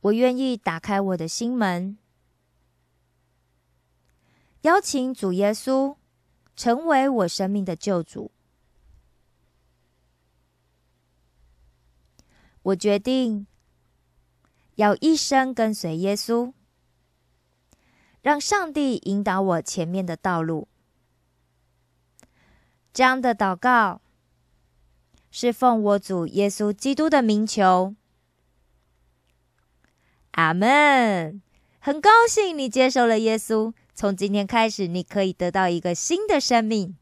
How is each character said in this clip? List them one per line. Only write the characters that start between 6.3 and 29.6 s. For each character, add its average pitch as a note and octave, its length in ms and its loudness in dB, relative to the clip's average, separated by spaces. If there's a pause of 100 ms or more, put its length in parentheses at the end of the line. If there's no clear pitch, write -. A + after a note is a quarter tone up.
成 B3+ 320 -2
为 C#4 220 2
我 A3 200 0
生 F#3+ 200 -4
命 G3+ 160 -2
的 F3 100 -6
救 F3 280 -2
主。 - 280 -14 (4000)
我 F#3+ 140 0
决 G3+ 220 2
定 A3+ 480 -2 (1300)
要 G#3 220 2
一 D#4+ 200 2
生 C4 380 0
跟 A3 180 0
随 E3 240 -6
耶 F#3+ 180 -2
稣， A#3 380 -4 (1700)
让 D4 200 2
上 F4+ 320 -2
帝 C4+ 320 -2
引 G3+ 180 -2
导 F#3+ 180 0
我 F3+ 220 0
前 - 240 -6
面 F#3 180 -4
的 E3 120 -8
道 E3+ 260 -2
路。 D#3+ 260 -6 (2250)
这 B3+ 100 0
样 B3+ 180 2
的 A#3+ 140 0
祷 F#3+ 220 -2
告 A3+ 440 2 (1300)
是 A#3+ 200 -2
奉 A#3 300 2
我 G3+ 160 4
主 F3+ 300 -4
耶 G3+ 200 0
稣 G#3 240 -2
基 C4+ 220 -4
督 D#4 160 0
的 D4 100 4
名 G#3+ 240 2
求。 F#3+ 520 2 (2250)